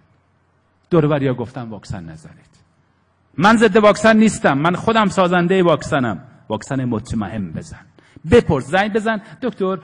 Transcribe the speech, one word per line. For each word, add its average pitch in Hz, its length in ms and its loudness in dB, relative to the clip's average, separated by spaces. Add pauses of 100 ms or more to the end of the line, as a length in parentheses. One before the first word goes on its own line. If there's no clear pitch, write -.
(920)
دور 165 140 4
و 147 40 0
بریا 139 260 -2
گفتن 120 280 -10
واکسن 104 420 -14
نزنید. - 520 -20 (840)
من 208 180 4
ضد 214 200 4
واکسن 214 400 4
نیستم، 208 420 2
من 170 160 0
خودم 220 340 0
سازنده 180 540 2
واکسنم. 139 600 0 (260)
واکسن 127 360 -6
مطمئن 107 680 -6
بزن، - 340 -16 (440)
بپرس، 180 340 2
زنگ 190 280 -2
بزن: 214 300 -4 (200)
«دکتر، 190 420 -4